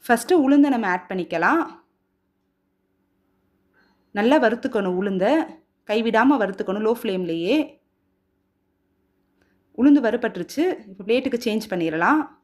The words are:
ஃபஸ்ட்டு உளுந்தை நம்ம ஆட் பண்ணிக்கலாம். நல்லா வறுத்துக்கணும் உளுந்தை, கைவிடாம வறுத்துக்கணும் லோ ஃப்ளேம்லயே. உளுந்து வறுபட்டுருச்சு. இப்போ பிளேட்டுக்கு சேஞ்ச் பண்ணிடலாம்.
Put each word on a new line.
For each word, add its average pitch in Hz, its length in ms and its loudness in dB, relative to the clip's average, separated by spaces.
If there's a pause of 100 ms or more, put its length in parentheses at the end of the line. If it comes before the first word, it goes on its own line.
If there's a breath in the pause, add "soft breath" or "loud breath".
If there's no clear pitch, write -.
ஃபஸ்ட்டு 247 400 2
உளுந்தை 285 280 4
நம்ம 220 200 -2
ஆட் 185 160 -6
பண்ணிக்கலாம். 185 520 -2 (2500)
நல்லா 247 240 4
வறுத்துக்கணும் 214 580 -2
உளுந்தை, 196 320 0 (560)
கைவிடாம 226 520 2
வறுத்துக்கணும் 190 460 -4
லோ 220 140 2
ஃப்ளேம்லயே. 185 560 -2 (2250)
உளுந்து 285 260 6
வறுபட்டுருச்சு. 226 580 -4 (240)
இப்போ 190 200 -16
பிளேட்டுக்கு 247 360 0
சேஞ்ச் 214 280 -4
பண்ணிடலாம். 170 500 0 (200)